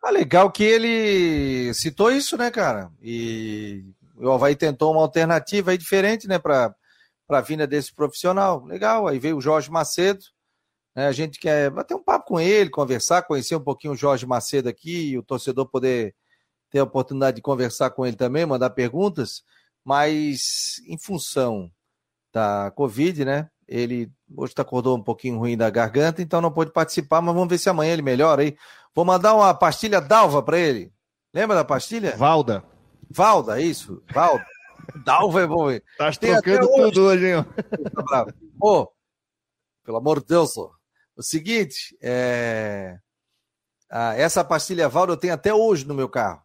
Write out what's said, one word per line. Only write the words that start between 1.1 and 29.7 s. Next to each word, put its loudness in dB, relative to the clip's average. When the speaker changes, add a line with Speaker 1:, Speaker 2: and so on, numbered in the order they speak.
Speaker 1:
citou 0
isso, -2
né, -2
cara? -4
E -8
o 0
Avaí 4
tentou 0
uma 4
alternativa 0
aí 2
diferente, 0
né, -2
pra, 2
pra 0
vinda -4
desse -4
profissional. -2
Legal, -2
aí -2
veio -4
o -6
Jorge 0
Macedo, 0
né? -2
A 0
gente -6
quer 2
bater -8
um -8
papo 0
com 0
ele, 4
conversar, 0
conhecer -4
um -2
pouquinho -6
o -8
Jorge 0
Macedo -2
aqui, -8
e -4
o -12
torcedor -4
poder -2
ter 0
a 4
oportunidade -2
de -16
conversar -2
com -4
ele -6
também, -2
mandar 0
perguntas, -4
mas -2
em -12
função -4
da -2
covid, -2
né, -4
ele -6
hoje -8
tá, -4
acordou 0
um -4
pouquinho -6
ruim -2
da 2
garganta, 0
então -2
não 0
pôde -2
participar, 0
mas 0
vamos 0
ver 0
se 0
amanhã 0
ele -2
melhora 2
aí. -2
Vou 2
mandar 4
uma 6
pastilha 2